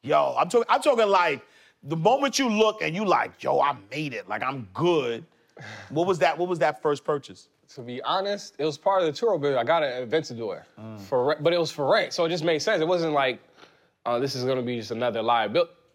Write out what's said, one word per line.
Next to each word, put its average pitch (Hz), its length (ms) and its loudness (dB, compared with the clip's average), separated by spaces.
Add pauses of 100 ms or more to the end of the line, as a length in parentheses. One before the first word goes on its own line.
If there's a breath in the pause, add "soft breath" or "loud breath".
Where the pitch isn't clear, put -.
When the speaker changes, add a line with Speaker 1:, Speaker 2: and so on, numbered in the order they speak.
Speaker 1:
yo, 139 360 2
I'm 165 100 2
talk-, 233 200 2
I'm 254 120 4
talking, 240 280 4
like, 175 360 2 (380 soft breath)
the 151 140 -4
moment 254 420 2
you 254 100 0
look 214 340 2
and 156 120 -4
you 214 100 -4
like, 147 380 0
"Yo, 139 180 0
I 143 140 2 (160)
made 143 240 -6
it, 98 140 -10
like, 104 160 -6
I'm 131 300 -6
good." 135 500 0 (640 loud breath)
What 156 160 0
was 185 140 0
that, 156 180 2
what 175 100 -2
was 175 120 -2
that 151 200 0
first 147 240 0
purchase? 139 440 -6 (260)
Speaker 2:
To 135 60 -16
be 123 220 -10
honest, 196 560 -4
it 143 60 -2
was 151 140 -4
part 190 240 2
of 165 40 2
the 151 60 0
tour, 208 260 0
but 143 180 0
I 117 80 0
got 160 180 2
an 127 260 -4
Aventador 113 540 -4 (180)
Speaker 1:
Mm. 110 200 -14
Speaker 2:
for 123 300 0
re-, 156 100 0
but 160 120 2
it 175 60 2
was 165 140 -2
for 143 180 -2
rent, 196 220 2
so 175 120 -2
it 165 40 0
just 165 160 -2
made 165 160 2
sense. 208 200 0
It 160 80 0
wasn't 165 260 0
like, 131 260 0 (680 soft breath)
"Oh, 120 140 0
this 135 160 -2
is 123 80 -4
gonna 131 180 0
be 120 160 -4
just 107 140 -8
another 117 300 -2
liability." 117 500 2 (220)